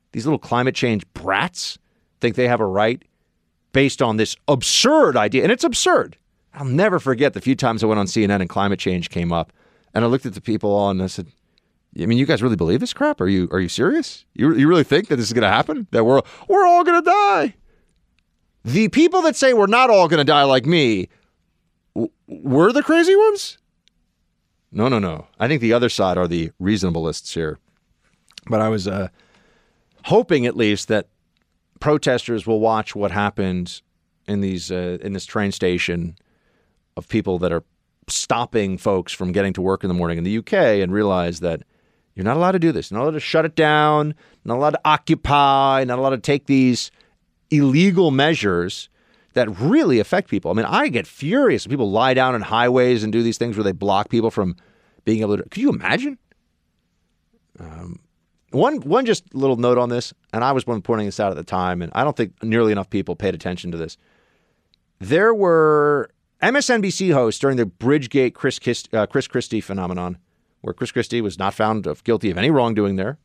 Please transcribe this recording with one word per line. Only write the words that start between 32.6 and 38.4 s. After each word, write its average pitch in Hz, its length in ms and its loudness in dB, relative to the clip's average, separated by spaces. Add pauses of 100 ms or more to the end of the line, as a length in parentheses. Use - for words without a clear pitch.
watch 110 340 0
what 101 160 -4
happened 92 720 -4 (440)
in 101 140 -4
these, 95 300 -6
uh, 90 320 -6
in 101 100 -8
this 95 140 -10
train 101 260 -4
station 87 640 -4 (800)
of 80 120 -14
people 98 300 -2
that 85 140 -2
are 82 120 -4 (440)
stopping 104 680 -4